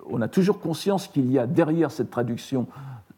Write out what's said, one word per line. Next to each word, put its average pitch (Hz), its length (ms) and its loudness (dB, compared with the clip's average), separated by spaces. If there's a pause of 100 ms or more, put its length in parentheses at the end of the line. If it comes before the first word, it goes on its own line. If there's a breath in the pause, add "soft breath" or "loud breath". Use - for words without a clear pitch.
on - 140 -2
a 107 60 -2
toujours 190 320 2
conscience 180 480 -2
qu'il 127 220 2
y 135 80 4
a 120 80 2
derrière 160 440 2
cette - 200 -4
traduction, 120 560 -2 (500 loud breath)